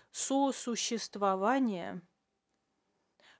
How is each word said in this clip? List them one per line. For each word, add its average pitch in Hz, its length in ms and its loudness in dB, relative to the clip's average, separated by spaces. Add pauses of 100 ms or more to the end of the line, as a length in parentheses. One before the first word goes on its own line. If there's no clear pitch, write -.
(120)
сосуществование 214 1900 0 (1400)